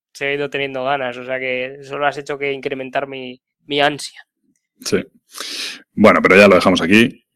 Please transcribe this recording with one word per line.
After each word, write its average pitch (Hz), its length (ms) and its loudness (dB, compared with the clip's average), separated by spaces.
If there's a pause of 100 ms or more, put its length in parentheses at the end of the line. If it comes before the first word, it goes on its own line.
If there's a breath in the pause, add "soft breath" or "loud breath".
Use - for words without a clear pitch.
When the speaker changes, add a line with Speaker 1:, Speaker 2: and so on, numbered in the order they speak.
(140)
Speaker 1:
seguido 143 360 -4
teniendo 135 340 -6
ganas, 131 340 -4
o 123 80 -14
sea 127 140 -6
que 127 420 -6
solo 139 240 -6
has 139 120 0
hecho 143 200 -8
que 139 140 -4
incrementar 135 560 -6
mi, 127 340 -14 (240)
mi 147 160 -4
ansia. 147 400 -2 (600)
Speaker 2:
Sí. - 220 -4 (880 loud breath)
Bueno, 95 280 6
pero 92 140 4
ya 101 120 10
lo 95 80 8
dejamos 87 260 2
aquí 104 440 2 (100)